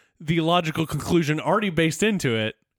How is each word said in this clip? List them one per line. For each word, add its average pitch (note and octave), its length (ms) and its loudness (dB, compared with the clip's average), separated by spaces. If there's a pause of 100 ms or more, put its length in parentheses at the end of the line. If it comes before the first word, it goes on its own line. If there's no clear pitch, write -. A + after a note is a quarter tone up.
(180)
the E3 220 0
logical E3 460 0
conclusion D3+ 540 0
already G3 300 0
based D#3+ 320 0
into F#3 340 0
it, A2 180 -2 (240)